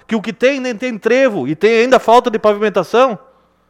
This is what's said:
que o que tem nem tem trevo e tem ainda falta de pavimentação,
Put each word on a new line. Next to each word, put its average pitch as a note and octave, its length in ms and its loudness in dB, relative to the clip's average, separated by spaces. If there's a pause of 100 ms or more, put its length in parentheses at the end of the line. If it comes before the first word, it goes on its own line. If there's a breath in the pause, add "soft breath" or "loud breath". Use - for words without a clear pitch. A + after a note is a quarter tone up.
que A3 80 -6
o A3 60 -2
que A3 120 -8
tem C4 280 0
nem B3+ 160 -8
tem B3 220 -8
trevo A3+ 500 0
e D#3 80 -6
tem A3+ 220 2
ainda B3 200 4
falta A#3 320 2
de G#3+ 80 -4
pavimentação, G#3 800 0 (520)